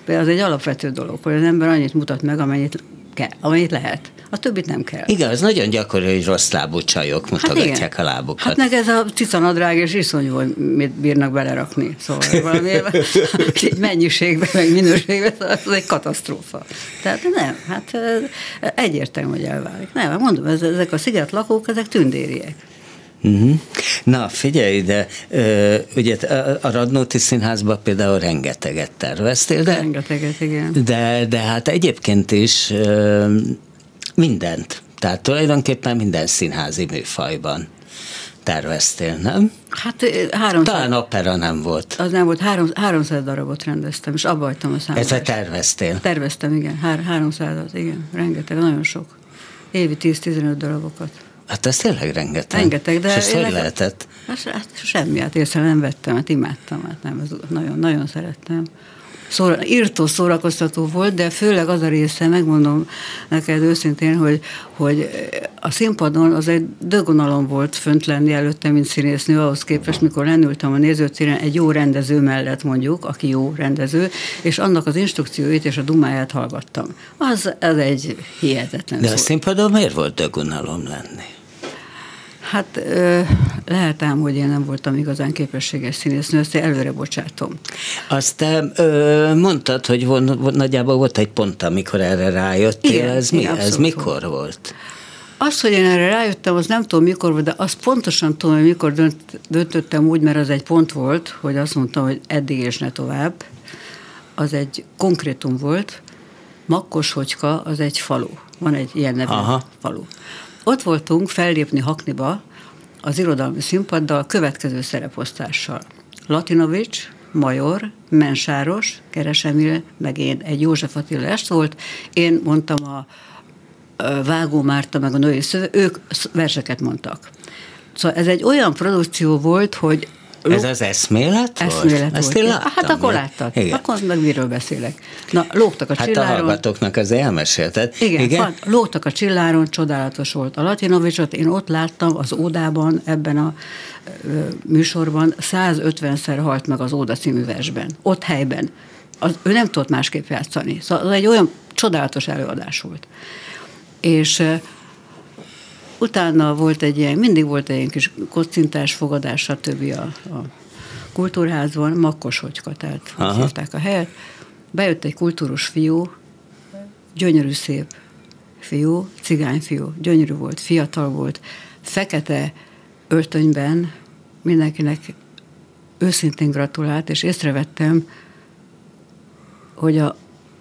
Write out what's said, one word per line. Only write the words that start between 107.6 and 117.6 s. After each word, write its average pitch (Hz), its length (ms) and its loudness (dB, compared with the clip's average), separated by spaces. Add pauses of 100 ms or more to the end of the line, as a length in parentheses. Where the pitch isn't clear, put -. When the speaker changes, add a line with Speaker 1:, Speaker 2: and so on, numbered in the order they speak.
Speaker 1:
az 156 180 -6
egy 147 200 -2
falu. 123 300 -4 (300)
Van 160 140 0
egy 135 200 -2
ilyen 135 220 0
nevű 123 160 -2
Speaker 2:
Aha. 110 320 0 (180)
Speaker 1:
falu. - 220 -8 (600)
Ott 254 180 2
voltunk 165 480 0
fellépni 156 500 0
Hakniba, 151 640 -4 (600)
az 147 180 -4
irodalmi 143 420 0
színpaddal, 156 640 0
következő 139 560 -2
szereposztással. - 1000 -8 (460)
Latinovics, 165 800 0 (220)
Major, 151 600 0 (180)